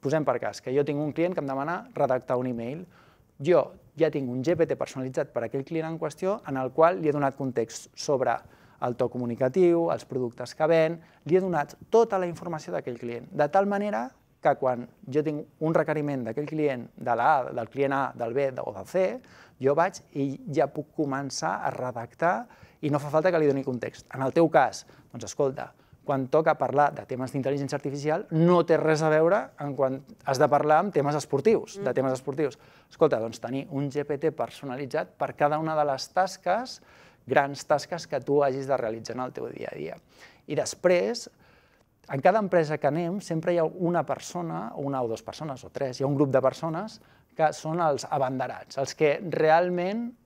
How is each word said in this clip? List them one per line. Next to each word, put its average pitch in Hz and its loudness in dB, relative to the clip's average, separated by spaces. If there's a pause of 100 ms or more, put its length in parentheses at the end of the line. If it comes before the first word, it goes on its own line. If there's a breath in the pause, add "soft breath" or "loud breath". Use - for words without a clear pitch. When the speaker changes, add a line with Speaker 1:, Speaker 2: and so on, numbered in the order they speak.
Speaker 1:
posem 147 0
per 123 2
cas, 107 -8
que 127 -6
jo 143 2
tinc 143 -2
un 151 -4
client 175 -2
que 151 -6
em - -6
demana 147 -6 (100)
redactar 127 0
un 127 -4
email. 127 -8 (520 soft breath)
Jo 147 2 (260)
ja 160 4
tinc 139 -4
un 127 -4
G 165 2
P 160 4
T 139 -2
personalitzat 131 -4
per 117 -2
aquell 135 -4
client 160 -4
en 160 -8
qüestió, 185 -4
en 135 -6
el 131 -4
qual 170 6
li 151 2
he - 0
donat 139 0
context 117 -4
sobre 127 0 (480 soft breath)
el 123 -2
to 123 0
comunicatiu, 131 2
els 123 -6
productes 123 -6
que 156 0
ven, 165 4 (300 soft breath)
li 165 4
he 185 6
donat 165 -4 (160)
tota 226 4
la 185 0
informació 170 -8
d'aquell 127 -6
client, 120 -10
de 147 2
tal 196 4
manera 208 -2 (340)
que 147 4
quan 127 0 (220)
jo 143 0
tinc 147 -6
un 160 2
requeriment 151 0
d'aquell 143 -6
client, 143 -2
de 123 0
la 123 4
A, 123 -4
del 117 -6
client 139 0
A, 135 0 (140)
del 117 -4
B 135 0 (140)
o - -6
del 101 -12
C, 185 0 (540 loud breath)
jo 135 4
vaig 175 0 (100)
i 139 -2 (240)
ja 131 2
puc 143 -10
començar 139 -4
a 143 0
redactar 127 -4 (480 soft breath)
i 147 0
no 143 2
fa 147 -10
falta 160 4
que 165 2
li 151 4
doni 135 2
context. 113 -6
En 131 -8
el 131 -2
teu 165 6
cas, 131 4 (260 soft breath)
doncs 120 -12
escolta, 131 -4 (360 soft breath)
quan 135 -2
toca 160 4
parlar 139 2
de 104 -12
temes 127 -6
d'intel·ligència 139 -2
artificial, 147 -4
no 170 6
té 160 6
res 151 2
a 160 2
veure 165 4 (180)
en 143 -6
quan 135 0 (320)
has 131 0
de 147 6
parlar 151 4
amb 202 -4
temes 147 2
esportius, 143 0
de 139 -2
Speaker 2:
Mm. 123 0
Speaker 1:
temes 131 2
esportius. 131 -4 (320 soft breath)
Escolta, 131 2
doncs 113 -6
tenir 131 -6
un 143 -2
G 143 -4
P 143 -6
T 156 0
personalitzat 139 -8
per 135 -4
cada 151 2
una 160 -2
de 151 2
les 139 -2
tasques, 190 -2 (440 soft breath)
grans 139 0
tasques 156 0
que 139 -4
tu 143 2
hagis 135 -2
de 135 2
realitzar 113 -6
en 127 -4
el 127 -8
teu - -8
dia - -10
a - -12
dia. 78 -8 (500 loud breath)
I 151 -6
després, 185 0 (800 soft breath)
en 139 -4
cada 190 6
empresa 170 2
que - 0
anem, 170 -2
sempre 170 -2
hi 175 2
ha 160 4
una 175 0
persona, 165 -8
una 139 -4
o 120 -2
dues 110 -6
persones, 143 -10
o 85 -16
tres, 127 -6
hi 135 -2
ha - 2
un 143 2
grup 139 2
de 131 4
persones 165 -2 (340 soft breath)
que 156 2
són 160 -4
els 156 0
abanderats, 131 -4
els 139 -4
que 147 2 (100)
realment 180 2 (120)